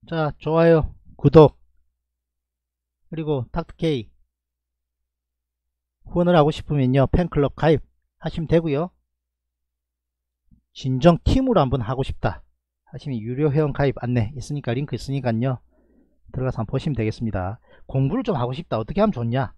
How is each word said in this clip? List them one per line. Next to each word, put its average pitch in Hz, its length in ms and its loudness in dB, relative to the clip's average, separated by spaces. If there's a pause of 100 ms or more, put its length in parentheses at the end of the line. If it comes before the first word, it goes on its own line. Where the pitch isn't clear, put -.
자, 156 280 -2
좋아요, 165 580 2 (220)
구독, 147 420 8 (1500)
그리고 151 420 -2
닥터 - 240 -6
K 147 340 -2 (2000)
후원을 175 280 0
하고 151 160 6
싶으면요, 135 580 0
팬클럽 156 500 0
가입하시면 - 920 -4
되고요. 165 420 0 (1800)
진정 131 540 2
팀으로 254 340 2
한번 131 220 0
하고 127 220 -4
싶다 - 380 -4 (440)
하시면 135 340 -10
유료 127 320 -2
회원 147 220 0
가입 139 280 -2
안내 120 360 -2
있으니까, 127 360 -6
링크 131 220 -6
있으니까요, 127 640 -4 (720)
들어가서 127 280 -6
한번 113 120 -6
보시면 135 240 -4
되겠습니다. 107 640 -4 (260)
공부를 135 380 -2
좀 190 140 -2
하고 120 160 -4
싶다, 127 260 -6
어떻게 110 220 -4
하면 214 100 2
좋냐? 120 460 -4